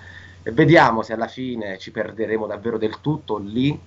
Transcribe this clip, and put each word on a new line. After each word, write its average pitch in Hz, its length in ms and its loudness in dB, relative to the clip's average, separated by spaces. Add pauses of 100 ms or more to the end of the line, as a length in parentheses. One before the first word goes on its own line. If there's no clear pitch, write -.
(420)
E - 80 -8
vediamo 135 520 6
se 113 100 -10
alla 110 160 -4
fine 113 500 -8
ci 110 140 -16
perderemo 107 540 -4
davvero 104 320 -4
del 107 220 -4
tutto, - 380 -4
lì 120 480 -2